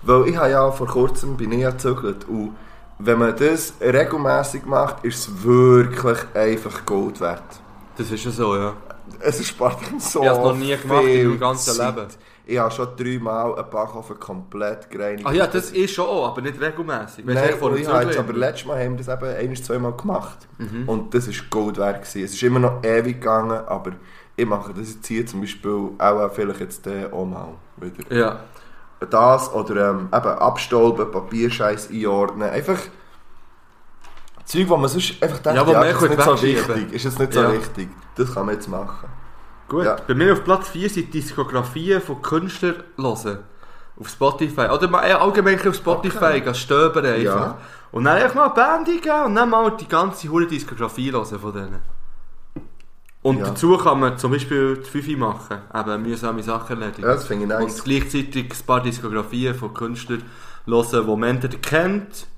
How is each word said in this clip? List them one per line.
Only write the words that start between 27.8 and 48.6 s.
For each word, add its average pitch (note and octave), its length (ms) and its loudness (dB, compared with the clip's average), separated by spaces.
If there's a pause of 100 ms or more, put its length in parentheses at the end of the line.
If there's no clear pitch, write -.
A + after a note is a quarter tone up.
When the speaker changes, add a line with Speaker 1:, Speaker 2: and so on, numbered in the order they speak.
Speaker 2:
Ja. A2+ 240 2 (720)
Speaker 1:
Das B2 440 6
oder, G2+ 380 0
ähm, F#2 220 -4
eben A2+ 160 2
abstauben, A2+ 840 2
Papierscheiß A2+ 800 -2
einordnen. G#2 580 0
Einfach F#3 300 -2 (1700)
Zeug, F3+ 240 0
wo E3 80 6
man C3+ 120 2
sonst F3+ 340 -2
einfach D3 160 -2
denkt, D3+ 180 2
Speaker 2:
Ja, C#3+ 100 6
wo E3 40 6
Speaker 1:
ja, - 80 8
Speaker 2:
man D#3 80 6
Speaker 1:
ist F3 80 4
Speaker 2:
echt - 80 2
Speaker 1:
jetzt D3+ 140 6
nicht C#3+ 60 6
so D3 80 8 (120)
Speaker 2:
wegschieben. A#2+ 320 2
Speaker 1:
wichtig. G2+ 180 -4
Ist B2 120 -6
jetzt C3 140 -2
nicht C3 140 2
so B2+ 80 4
Speaker 2:
Ja. A2+ 120 4
Speaker 1:
wichtig. F#2+ 360 -4 (260)
Das B2 180 0
kann G2 120 -2
man G#2 100 0
jetzt - 120 -10
machen. F#2+ 400 -8 (640)
Speaker 2:
Gut, E3+ 160 0
Speaker 1:
Ja. G#2+ 100 2 (120)
Speaker 2:
bei C3 60 0
mir F3+ 200 6
auf G3+ 100 2
Platz F#3+ 260 2
vier F#3 200 -4
sind F#3 240 -4
Diskografien D3 880 0
von C#3 200 -8
Künstlern F3 640 -2 (140)
hören. A2 420 -2 (600)
Auf A2 100 -12
Spotify. C#3 640 0
Oder D#3+ 160 2
mal, E3+ 180 4
äh, F#3+ 60 6
allgemein F#3+ 540 4
auf F#3 80 2
Spotify F3+ 500 0
Speaker 1:
Okay. D3 160 4
Speaker 2:
gehen B2 140 -2
stöbern D3+ 500 4
einfach. A#2 180 2
Speaker 1:
Ja. G2 340 0 (340)
Speaker 2:
Und A#2+ 140 -2
dann D#3+ 120 6
einfach B3+ 180 4
mal D4 100 6
eine C#4+ 80 0
Band D#4+ 360 4